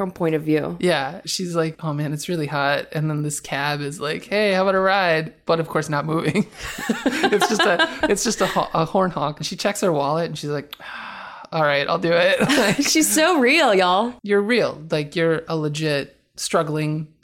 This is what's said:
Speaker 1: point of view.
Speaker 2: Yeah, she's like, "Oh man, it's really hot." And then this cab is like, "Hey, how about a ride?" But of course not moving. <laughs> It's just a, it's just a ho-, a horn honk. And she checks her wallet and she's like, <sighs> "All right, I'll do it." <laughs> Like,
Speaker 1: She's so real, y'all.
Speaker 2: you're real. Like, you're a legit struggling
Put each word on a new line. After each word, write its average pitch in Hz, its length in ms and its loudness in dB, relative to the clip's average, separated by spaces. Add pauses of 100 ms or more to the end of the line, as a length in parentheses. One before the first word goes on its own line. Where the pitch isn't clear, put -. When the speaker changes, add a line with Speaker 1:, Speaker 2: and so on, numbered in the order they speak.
(120)
Speaker 1:
point 160 240 0
of 151 60 -2
view. 151 360 0
Speaker 2:
Yeah, 160 460 0
she's 175 320 -6
like, 160 260 -2
"Oh 156 100 -4
man, 147 200 -4
it's 151 160 -8
really 165 180 -2
hot." 143 460 0
And 156 180 -2
then 151 120 -2
this 147 180 -4
cab 143 400 -4
is 143 200 -8
like, 151 260 -6
"Hey, 208 260 2
how 185 100 2
about 190 140 2
a 190 40 2
ride?" 180 520 2 (140)
But 165 120 2
of 160 100 -2
course 151 200 -2
not 147 180 -2
moving. 160 440 0
<laughs> - 60 -20 (800)
It's - 140 2
just 226 140 2
a, 330 260 2 (200)
it's 202 140 0
just 226 180 -2
a 190 60 2
ho-, 180 260 0
a 160 120 0
horn 185 260 0
honk. 147 280 -4
And 151 80 -6
she 185 100 -8
checks 202 240 -2
her 190 120 2
wallet 151 340 0
and 151 120 -8
she's 147 120 -6
like, 143 260 -8 (360)
<sighs> - 400 -18
"All 160 100 0
right, 143 260 2
I'll 170 100 0
do 170 140 0
it." 175 280 4
<laughs> - 80 2 (160)
Like, 202 120 2 (100)
Speaker 1:
She's 302 260 2
so 311 280 4
real, 254 340 4
y'all. 185 480 2
Speaker 2:
you're 202 200 2
real. 160 480 0
Like, 151 260 -2
you're 165 320 2
a 165 80 -4
legit 151 600 -2 (200)
struggling 156 720 -2 (160)